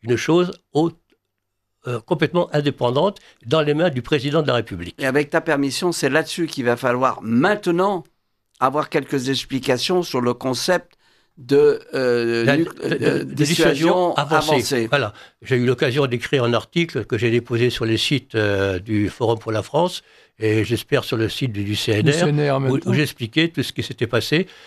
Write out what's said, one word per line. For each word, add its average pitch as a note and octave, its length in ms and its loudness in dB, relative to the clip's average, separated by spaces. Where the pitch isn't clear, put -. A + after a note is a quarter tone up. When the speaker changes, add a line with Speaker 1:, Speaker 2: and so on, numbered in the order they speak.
Speaker 1:
une A#2+ 140 0
chose F3+ 380 2
haute, D#3+ 240 0
euh, A#2+ 120 -4
complètement E3+ 560 -2
indépendante, C#3+ 640 0
dans D3+ 160 2
les D3 120 2
mains E3+ 160 2
du B2+ 120 -4
président C#3+ 400 0
de C#3+ 60 -2
la B2+ 80 2
République. G2 420 -6
Speaker 2:
Et C#3 80 -4
avec D3 240 0
ta E3 120 0
permission, C#3+ 500 -2
c'est D3 180 -2
là-dessus D#3 380 -2
qu'il C#3 160 -6
va A#2+ 140 2
falloir B2 440 0
maintenant F3 840 0
avoir C#3 280 0
quelques C3+ 380 -2
explications C3+ 760 0
sur C3 180 -2
le A#2+ 120 2
concept C3 600 -2
de, C#3 420 4
euh, A#2+ 520 2
Speaker 1:
La, C#3+ 120 4
Speaker 2:
nuc-, E3 240 -2
Speaker 1:
de, - 80 -4
de, - 60 -2
Speaker 2:
de C#3 280 0
Speaker 1:
de C3+ 120 -10
Speaker 2:
dissuasion - 0 -
Speaker 1:
dissuasion D#3+ 800 2
avancée. D3+ 380 0
Speaker 2:
avancée. A#2 340 0
Speaker 1:
Voilà. A#2+ 260 -2
J'ai B2+ 140 0
eu B2 100 2
l'occasion C3+ 400 0
d'écrire B2 360 -2
un A#2+ 100 2
article C3 520 -2
que B2 100 -4
j'ai A2+ 140 0
déposé A#2 400 2
sur A#2 160 -4
les A2 120 2
sites, - 360 -2
euh, G2 460 0
du G#2 280 0
Forum A2+ 300 0
pour A2 140 -8
la A2 100 -2
France, E3+ 400 -2
et A2 240 2
j'espère A#2 400 -2
sur - 120 -6
le A2+ 140 0
site C3 220 -4
du, G2+ 120 -6
du G2+ 120 -4
C - 160 -2
N G#2 80 2
R, - 40 2
Speaker 3:
Du D3+ 100 4
C E3 140 0
N D3 220 0
R C3+ 60 0
en C3+ 40 0
même B2+ 120 0
Speaker 1:
où, C3+ 80 0
Speaker 3:
temps. - 100 -4
Speaker 1:
où B2 60 2
j'expliquais D3+ 540 0
tout C#3+ 120 -4
ce - 100 -6
qui A2+ 120 -6
s'était - 240 -6
passé, D3 400 0